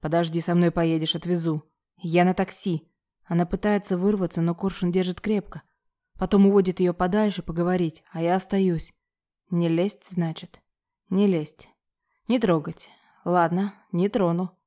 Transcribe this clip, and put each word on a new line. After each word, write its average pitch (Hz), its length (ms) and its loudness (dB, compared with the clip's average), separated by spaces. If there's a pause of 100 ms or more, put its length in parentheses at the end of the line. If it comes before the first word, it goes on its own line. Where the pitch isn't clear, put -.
Подожди, 165 400 0
со 170 120 -2
мной 175 160 4
поедешь, 165 460 0
отвезу. 165 460 -2 (340)
Я 175 280 2
на 180 100 2
такси. 185 520 -4 (380)
Она 170 220 0
пытается 202 500 -2
вырваться, 185 460 -2
но 170 120 0
Коршун 180 380 -4
держит 180 300 -2
крепко. 208 400 -4 (560)
Потом 196 280 4
уводит 190 340 4
её 180 120 2
подальше 196 500 -2
поговорить, 175 720 -2
а 165 80 -8
я 170 160 2
остаюсь. 190 560 -2 (560)
Не 170 200 0
лезть, 175 380 -2
значит? 170 540 -6 (480)
Не 202 180 2
лезть. 165 440 -4 (580)
Не 247 100 2
трогать. 170 520 -2 (340)
Ладно, 175 480 0 (180)
не 185 200 0
трону. 180 460 0 (100)